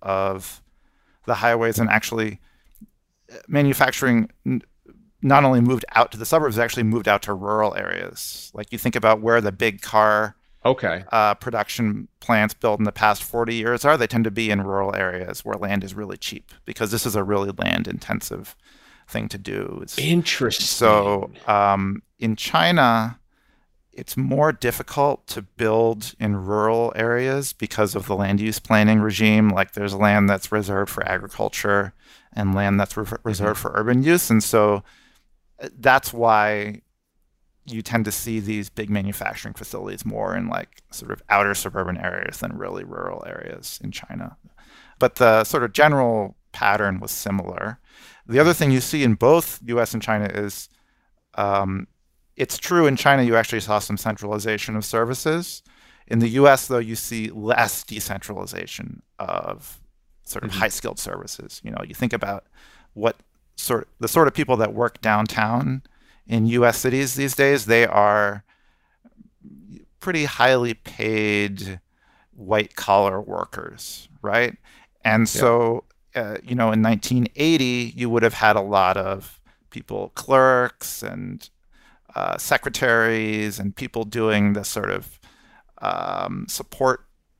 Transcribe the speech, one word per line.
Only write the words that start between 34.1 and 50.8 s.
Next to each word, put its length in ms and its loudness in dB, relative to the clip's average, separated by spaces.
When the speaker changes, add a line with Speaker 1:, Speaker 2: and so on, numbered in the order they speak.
Speaker 1:
And 140 4
so, 400 4
uh, 160 -14
that's 360 4
why 720 2
you 160 -8
tend 220 0
to 80 -2
see 260 -6
these 320 -6
big 200 -8
manufacturing 640 -4
facilities 520 -12
more 300 -6
in, 120 -4
like, 340 -10
sort 180 -14
of 180 -10
outer 260 2
suburban 440 -4
areas 400 -8
than 180 -8
really 280 -10
rural 420 -12
areas 560 -14
in 80 -10
China. 460 -14
But 160 2
the 260 8
sort 220 0
of 80 -4
general 640 2
pattern 480 0
was 100 -10
similar. 680 -6
The 120 2
other 160 6
thing 160 2
you 100 4
see 220 -2
in 120 4
both 500 4
U 160 -2
S 120 -2
and 100 -6
China 300 -2
is, 360 -8